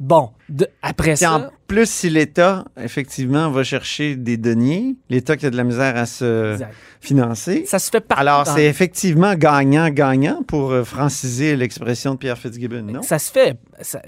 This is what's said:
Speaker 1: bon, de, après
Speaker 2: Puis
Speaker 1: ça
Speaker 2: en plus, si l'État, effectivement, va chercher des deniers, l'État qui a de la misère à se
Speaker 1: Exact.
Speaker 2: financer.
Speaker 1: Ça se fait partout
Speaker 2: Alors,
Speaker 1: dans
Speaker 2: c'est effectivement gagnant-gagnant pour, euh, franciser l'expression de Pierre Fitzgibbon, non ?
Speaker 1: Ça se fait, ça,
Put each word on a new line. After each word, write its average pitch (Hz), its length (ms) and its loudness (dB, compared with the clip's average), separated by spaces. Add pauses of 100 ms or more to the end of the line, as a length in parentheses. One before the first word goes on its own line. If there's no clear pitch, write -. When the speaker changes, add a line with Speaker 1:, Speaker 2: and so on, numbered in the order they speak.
Speaker 1:
bon, 135 300 2 (180)
de, 147 180 -2 (160)
après 147 300 -2
Speaker 2:
Puis 143 60 0
Speaker 1:
ça 165 180 2
Speaker 2:
en 156 60 -2 (260)
plus, 214 200 2
si - 220 -4
l'État, 170 540 2 (180)
effectivement, 135 680 -2
va 131 140 0
chercher 143 520 -6
des 120 200 -4
deniers, 127 600 0 (120)
l'État 127 280 0
qui 139 100 -4
a 135 40 -2
de 120 60 -4
la 123 80 -2
misère 123 320 -2
à 120 100 0
se 113 480 -2
Speaker 1:
Exact. 110 200 -10 (260)
Speaker 2:
financer. 139 680 0
Speaker 1:
Ça 196 120 0
se - 120 -6
fait 226 100 2
partout 202 200 0
Speaker 2:
Alors, 143 240 4
Speaker 1:
dans 147 100 -2
Speaker 2:
c'est 151 120 4
effectivement 180 680 2
gagnant-gagnant 147 1120 4
pour, 135 260 -2
euh, 123 120 2
franciser 139 720 -2
l'expression 123 580 -4
de 127 40 -8
Pierre 127 200 -6
Fitzgibbon, 120 440 -10
non ? 113 200 -10
Speaker 1:
Ça 170 160 -2
se - 120 -8
fait, 214 260 2 (240)
ça, - 280 -12